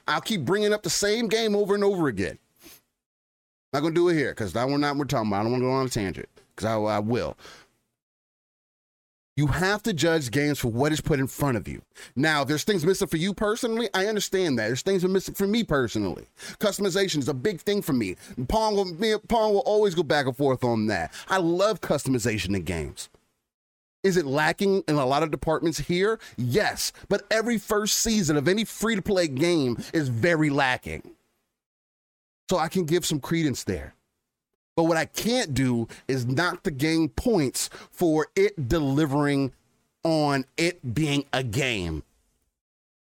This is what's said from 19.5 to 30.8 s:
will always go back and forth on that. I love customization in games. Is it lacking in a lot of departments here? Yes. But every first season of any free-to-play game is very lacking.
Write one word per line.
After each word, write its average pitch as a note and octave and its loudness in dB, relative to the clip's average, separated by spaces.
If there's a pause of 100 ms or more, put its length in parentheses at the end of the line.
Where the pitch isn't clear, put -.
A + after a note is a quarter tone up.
will G3 4
always G#3 2
go E3+ 2
back D3 2
and B2+ -2
forth C3+ 2
on A2+ 2
that. E2+ -2 (140)
I F#3+ 2
love F3+ 2
customization A2+ -2
in F2+ -2
games. D#2+ -8 (920)
Is F#3+ 4
it D3+ 0
lacking E3 2
in D3+ 2
a C3+ 2
lot C#3+ 2
of D#3+ 0
departments D#3 0
here? F#3+ 0 (180)
Yes. C3 -2 (160)
But G3+ 0
every A3 0
first G#3 -2
season G3+ 2
of C#3+ 0
any G#3 2
free-to-play G3 0
game C3+ 0 (120)
is D3+ 0
very D3+ 2
lacking. B2+ -2 (1400)